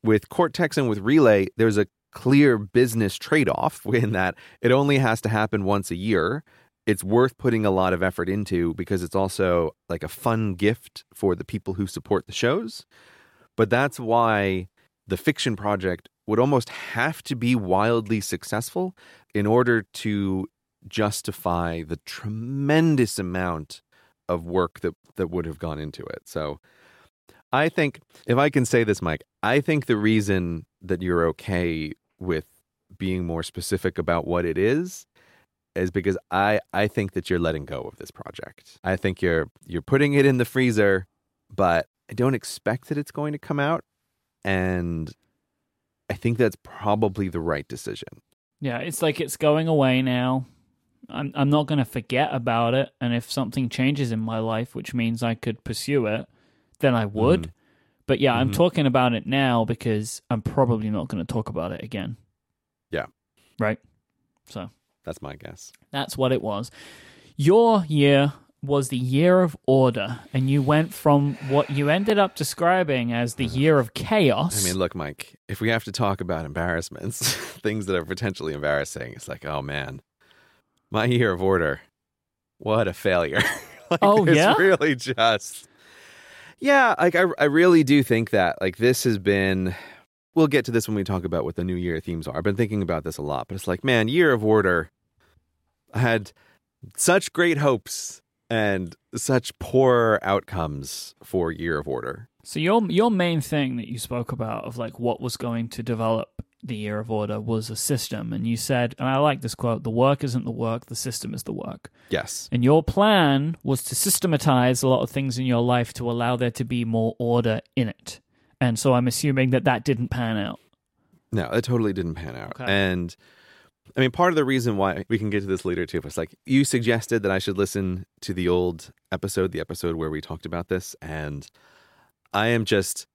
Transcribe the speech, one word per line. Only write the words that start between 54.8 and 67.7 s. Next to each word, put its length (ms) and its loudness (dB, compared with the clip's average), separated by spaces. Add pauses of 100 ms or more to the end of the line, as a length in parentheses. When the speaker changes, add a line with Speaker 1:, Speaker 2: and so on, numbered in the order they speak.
Speaker 2:
means 300 -2
I 120 0
could 280 -8
pursue 440 -2
it, 180 -4 (540)
then 160 4
I 100 2
would. 380 2
Speaker 1:
Mm-hmm. 80 -12 (560)
Speaker 2:
But 120 2
yeah, 140 4
I'm 160 2
Speaker 1:
Mm-hmm. 80 -2
Speaker 2:
talking 300 2
about 260 4
it 140 -4
now 380 2
because 640 -4
I'm 120 0
probably 480 0
not 180 -2
gonna 180 -4
talk 240 -4
about 220 -6
it 120 -10
again. 340 -8 (760)
Speaker 1:
Yeah. 140 -4 (540)
Speaker 2:
Right? 200 -2 (680)
So 220 -14 (340)
Speaker 1:
That's 180 -12
my 140 -12
guess. 360 -18 (200)
Speaker 2:
that's 260 -8
what 140 2
it 100 0
was. 280 -6 (680)
Your 500 4